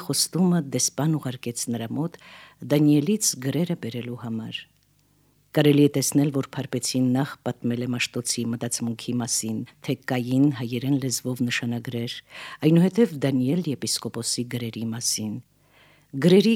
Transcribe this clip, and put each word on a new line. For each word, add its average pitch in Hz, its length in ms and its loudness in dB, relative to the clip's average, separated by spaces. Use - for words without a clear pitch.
խոստումը, 175 500 2
դեսպան 151 480 0
ուղարկեց 123 480 -6
նրա 117 240 -4
մոտ 151 280 -6
Դանիելից 147 720 4
գրերը 165 320 0
բերելու 120 480 -8
համար։ 113 420 -8
Կարելի 147 300 6
է 143 80 6
տեսնել, 143 400 2
որ 135 160 -4
Փարպեցին 127 640 -2
նախ 135 200 0
պատմել 120 400 -4
է 123 80 -6
Մաշտոցի 120 560 -4
մտածմունքի 117 720 -6
մասին, 110 380 -4
թե 135 120 -2
կային 127 380 2
հայերեն 123 460 -2
լեզվով 127 420 -4
նշանագրեր, 120 680 -4
այնուհետև 180 560 6
Դանիել 135 480 0
եպիսկոպոսի 117 800 -4
գրերի 117 400 -6
մասին։ 110 460 -4
Գրերի 180 420 6